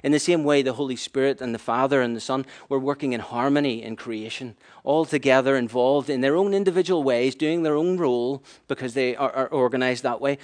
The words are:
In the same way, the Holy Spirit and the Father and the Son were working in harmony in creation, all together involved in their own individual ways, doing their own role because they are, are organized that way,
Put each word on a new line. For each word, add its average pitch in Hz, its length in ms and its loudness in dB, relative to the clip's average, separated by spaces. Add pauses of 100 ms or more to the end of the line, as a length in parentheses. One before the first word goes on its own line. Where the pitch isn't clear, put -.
In 143 100 2
the 147 80 2
same 170 240 2
way, 147 160 4
the 131 100 -2
Holy 131 240 -4
Spirit 135 460 -2
and 123 120 -4
the 113 60 -6
Father 131 420 2
and 117 140 0
the 110 60 -8
Son 131 240 -4 (240)
were 135 100 0
working 139 320 -2
in 120 80 -2
harmony 127 640 0
in 113 140 -10
creation, 110 580 -10 (300)
all 151 180 2
together 135 540 4
involved 127 520 0
in 131 120 -2
their 139 160 2
own 196 160 2
individual 185 500 0
ways, 127 320 0
doing 160 280 -2
their 151 120 0
own 180 220 0
role 135 440 0 (280)
because 131 240 -6
they 123 240 0
are, 135 160 -2
are - 160 -2
organized 127 540 0
that - 180 -2
way, 139 220 0